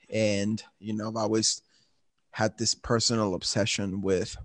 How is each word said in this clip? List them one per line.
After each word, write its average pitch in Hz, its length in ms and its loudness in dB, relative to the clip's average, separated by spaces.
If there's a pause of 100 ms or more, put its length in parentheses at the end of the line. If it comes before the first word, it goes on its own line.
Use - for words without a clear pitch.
And, 104 540 0 (160)
you 107 140 -6
know, 107 160 -4
I've 113 80 -6
always 110 440 2 (680)
had - 280 0
this 113 160 0
personal 110 640 0
obsession 101 640 -2
with, 98 460 0